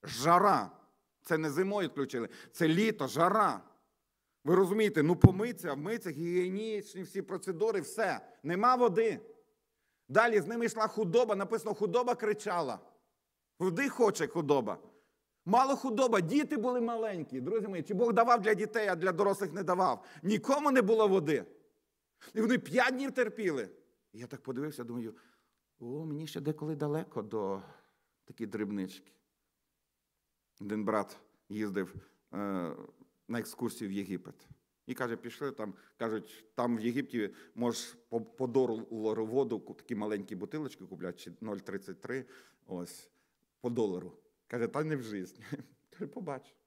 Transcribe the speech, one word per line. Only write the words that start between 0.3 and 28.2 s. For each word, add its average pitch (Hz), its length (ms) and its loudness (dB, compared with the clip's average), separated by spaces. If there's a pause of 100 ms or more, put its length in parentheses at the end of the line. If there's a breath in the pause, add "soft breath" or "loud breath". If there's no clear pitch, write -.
Це 165 160 0
не 156 120 0
зимою 185 380 0
відключили. 123 420 -4 (220 loud breath)
Це 165 160 2
літо, 196 400 2
жара. 170 540 2 (840)
Ви 156 120 4
розумієте, 196 480 4
ну 170 120 4
помиться, 185 580 6
вмиться, 196 360 -6
гігієнічні 185 960 -4
всі 190 180 -8
процедури, 190 600 -2
все. 165 380 -4 (240 loud breath)
Нема 202 320 2
води. 226 440 2 (920)
Далі 220 320 4
з 147 60 -4
ними 233 180 -2
йшла 220 220 0
худоба, 214 480 2
написано, 214 380 -2
худоба 240 420 0
кричала. 190 640 -2 (800)
Води 185 300 0
хоче 202 380 2
худоба. 135 500 0 (680 soft breath)
Мало 262 300 4
худоба, 233 460 2
діти 277 360 0
були 247 240 0
маленькі. 214 600 -4
Друзі 190 260 -2
мої, 180 160 -6
чи 208 100 -6
Бог 233 200 2
давав 233 280 6
для 214 120 4
дітей, 214 340 0
а 185 80 2
для 175 160 0
дорослих 196 420 0
не 196 100 -6
давав? 175 420 2 (180 loud breath)
Нікому 269 480 2
не 254 100 6
було 220 260 6
води. 156 380 2 (880 loud breath)
І 220 80 -2
вони 233 160 4
п'ять 240 360 2
днів 269 180 -4
терпіли. 202 580 -2 (440)
І 107 60 -18
я 120 80 -14
так - 160 -14
подивився, 131 400 -6
думаю, 117 320 -8 (640 soft breath)
"о, 135 260 -10
мені 156 220 -8
ще 160 140 -8
деколи 151 340 -4
далеко 147 460 -4
до 101 400 -4 (640 loud breath)